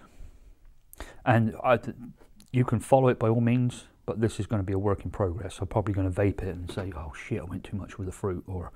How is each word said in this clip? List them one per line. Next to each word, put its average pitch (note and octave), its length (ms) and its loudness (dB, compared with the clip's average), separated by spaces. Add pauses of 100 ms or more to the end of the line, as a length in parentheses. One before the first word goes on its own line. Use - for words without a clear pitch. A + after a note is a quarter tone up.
(1200)
And A2+ 380 4
I, B2+ 140 4
th-, - 200 -4 (540)
you B2+ 140 4
can A2 160 0
follow C3+ 280 6
it A#2+ 120 4
by A2+ 80 4
all A#2 120 4
means, B2 440 2 (200)
but - 160 -4
this A2 200 2
is G2+ 60 -2
gonna G2+ 180 0
be G2 80 -4
a F#2+ 60 2
work G2 260 0
in F#2 80 -6
progress. F#2 480 -4
I'm G2 80 -4
probably G#2 260 0
gonna F#2+ 160 0
vape G2 320 2
it F2+ 140 -6
and F2 140 -8
say, F#2 260 -6
"Oh D#2+ 180 -10
shit, - 260 -6
I - 40 -8
went F#2 200 -8
too - 120 -8
much F2+ 220 -10
with F#2+ 80 -6
the - 60 -6
fruit," F#2 360 -4
or, F2+ 260 -8